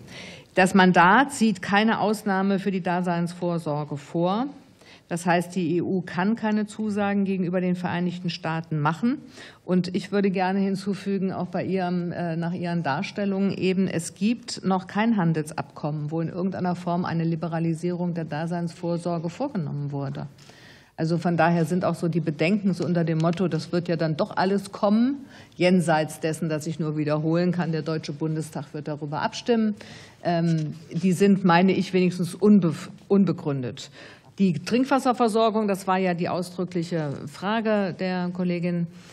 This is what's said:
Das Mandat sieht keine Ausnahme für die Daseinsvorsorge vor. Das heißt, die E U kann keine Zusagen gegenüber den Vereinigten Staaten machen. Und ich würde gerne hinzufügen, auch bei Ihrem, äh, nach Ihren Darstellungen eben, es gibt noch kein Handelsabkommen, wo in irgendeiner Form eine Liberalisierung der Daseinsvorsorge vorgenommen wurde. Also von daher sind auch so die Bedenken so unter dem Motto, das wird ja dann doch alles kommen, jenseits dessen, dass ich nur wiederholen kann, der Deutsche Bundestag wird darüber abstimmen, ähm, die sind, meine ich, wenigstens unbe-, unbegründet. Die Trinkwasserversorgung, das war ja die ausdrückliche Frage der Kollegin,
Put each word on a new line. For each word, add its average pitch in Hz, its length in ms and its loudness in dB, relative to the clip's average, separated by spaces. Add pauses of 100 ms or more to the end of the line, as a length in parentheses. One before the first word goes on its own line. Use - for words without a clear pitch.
(560)
Das 185 180 4
Mandat 185 600 8
sieht 220 280 2
keine 208 380 2
Ausnahme 196 600 0
für 196 120 -2
die 190 80 -2
Daseinsvorsorge 170 1200 -2
vor. 180 480 -2 (640)
Das 170 180 -4
heißt, 175 260 2
die 175 220 0
E 170 60 0
U 175 200 -2
kann 190 340 -2
keine 214 300 -2
Zusagen 202 600 -2
gegenüber 185 360 -2
den 180 140 2
Vereinigten 175 560 -4
Staaten 160 480 -4
machen. 165 380 0 (460)
Und 180 320 0
ich 202 160 -4
würde 202 200 2
gerne 190 280 0
hinzufügen, 196 720 -2
auch 180 160 -4
bei 180 180 -4
Ihrem, 175 460 -2
äh, 170 240 -4
nach 170 180 -2
Ihren 175 280 -2
Darstellungen 190 720 -2
eben, 185 320 2
es - 280 -4
gibt - 480 -4
noch 185 240 0
kein 214 300 0
Handelsabkommen, 156 920 -2
wo 165 120 -2
in 165 80 -4
irgendeiner 180 460 -4
Form 175 300 -4
eine 165 200 -2
Liberalisierung 165 880 -2
der 165 80 -4
Daseinsvorsorge 170 1080 -4
vorgenommen 143 640 -6
wurde. 143 360 -6 (680)
Also 160 220 0
von 170 200 0
daher 165 280 4
sind 175 200 0
auch 170 100 0
so 175 120 -4
die 165 140 0
Bedenken 165 520 0
so 165 120 -4
unter 170 180 0
dem 165 140 0
Motto, 170 300 2
das 156 240 -4
wird 170 180 -2
ja 165 80 0
dann 156 180 0
doch - 220 -4
alles 196 340 0
kommen, 233 540 2 (320)
jenseits 165 640 2
dessen, 160 280 -2
dass 151 160 -4
ich 165 140 -6
nur 156 180 -2
wiederholen 156 540 2
kann, 165 200 -2
der 160 100 -2
Deutsche 156 320 -4
Bundestag 156 600 -6
wird 151 140 -10
darüber 151 340 -6
abstimmen, 226 540 0 (480)
ähm, 165 500 0 (180)
die 175 200 2
sind, 196 320 4
meine 185 300 6
ich, 190 200 -2
wenigstens 180 400 2
unbe-, 190 400 6 (340)
unbegründet. 151 840 0 (480)
Die 190 140 4
Trinkwasserversorgung, 226 1120 2
das 190 180 -2
war 185 140 2
ja 185 160 2
die 165 120 -2
ausdrückliche 170 840 -4 (160)
Frage 208 720 -2
der 185 340 -2
Kollegin, 175 540 -2 (260)